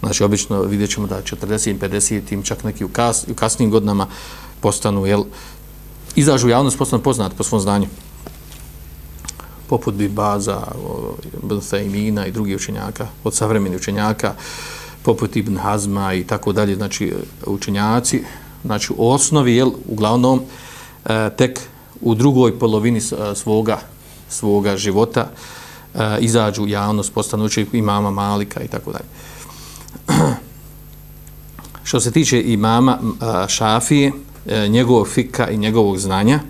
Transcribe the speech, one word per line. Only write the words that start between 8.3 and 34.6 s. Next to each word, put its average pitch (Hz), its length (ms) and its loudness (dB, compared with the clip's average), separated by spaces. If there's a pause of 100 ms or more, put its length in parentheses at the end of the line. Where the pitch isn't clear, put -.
Poput 113 280 0
Bin 101 160 0
Baza, 101 460 0
o, - 580 -8 (280)
Ibn 104 120 -2
Thaymina 101 720 -2
i 92 40 -4
drugih 101 240 -2
učenjaka, 104 520 -6 (160)
od 107 100 -2
savremenih 101 460 0
učenjaka, 104 540 -2 (680)
poput 113 320 0
Ibn 107 220 0
Hazma 101 560 0
i 92 100 0
tako 104 300 -2
dalje, 101 220 2
znači, 101 380 -4 (320)
učenjaci, 104 800 0 (400)
znači, 107 340 -2
u 113 140 6
osnovi, 135 440 4
jel, 127 160 4 (160)
uglavnom, 123 540 4 (640)
e, 110 320 2
tek 123 220 2 (420)
u 117 140 4
drugoj 123 440 6
polovini 110 420 2
s-, - 100 -4
e, 104 240 -4
svoga, 110 440 0 (500)
svoga 101 480 2
života, 104 500 2 (680)
e, 107 240 0
izađu 110 440 2
u 101 40 -2
javnost, 101 460 0
postanu 107 320 -2
učenik 107 280 -2
imama 104 380 2
Malika 101 500 -2
i - 60 -8
tako - 240 -8
dalje. - 160 -10 (1000)
<clears throat> 147 280 2 (1500)
Što - 160 0
se 117 120 0
tiče 127 300 4
imama, 117 600 4
m, 113 180 -2
a, 101 280 0
Šafije, 123 640 2 (340)
e, 104 220 0